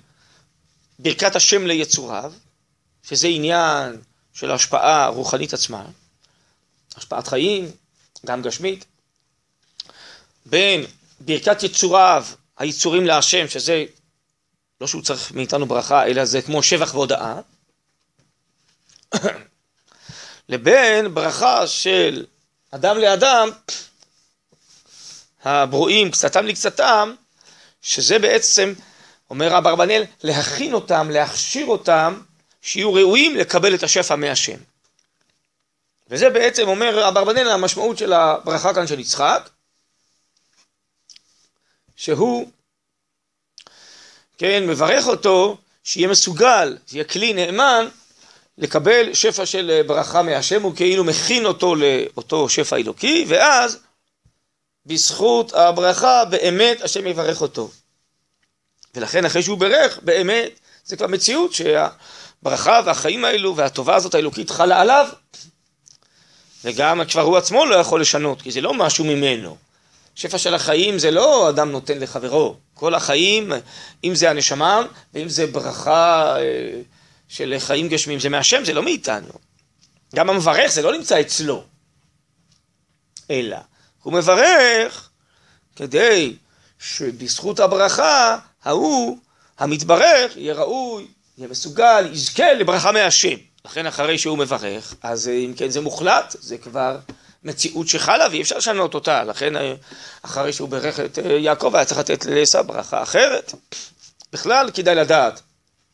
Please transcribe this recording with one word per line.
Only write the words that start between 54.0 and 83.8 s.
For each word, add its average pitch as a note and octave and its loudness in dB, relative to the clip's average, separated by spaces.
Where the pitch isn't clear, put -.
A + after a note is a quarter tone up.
בזכות A3 0
הברכה F3+ 4
באמת G3 0
השם G3+ -6
יברך D#3+ -2
אותו. A#2+ -6
ולכן B2+ -2
אחרי E3+ 0
שהוא G3 -4
ברך, B3 2
באמת, F#3+ -2
זה F#3 -12
כבר G3+ -4
מציאות A#3+ -2
שהברכה D#3 -2
והחיים F#3+ -2
האלו G3 0
והטובה C#3 0
הזאת F3+ 2
האלוקית D#3 -2
חלה F3+ 2
עליו, C#4 6
וגם D3+ 0
כבר D#3+ 0
הוא E3 4
עצמו G#3+ 2
לא A3+ 4
יכול E3 2
לשנות, D3 -2
כי C3 -12
זה B2 -6
לא A3+ -2
משהו E3 0
ממנו. C3 -2
שפע F3 -8
של F3 -2
החיים E3 0
זה D3+ 2
לא A3 4
אדם D3 0
נותן C#3 -6
לחברו. B2+ -4
כל E3 -2
החיים, F#3 0
אם F3+ -2
זה D#3+ 4
הנשמה, D3+ 0
ואם D#3+ -8
זה D#3 -2
ברכה, D3+ 0
אה, B2+ -4
של C3+ -6
חיים D3 -2
גשמיים, D3 -4
זה C#3 -2
מהשם, D3 0
זה D#3 -2
לא D3 0
מאיתנו. F3 -6
גם E3 2
המברך F3 2
זה D#3 0
לא F3+ 2
נמצא A3 0
אצלו. C#3+ -4
אלא, A#2+ -4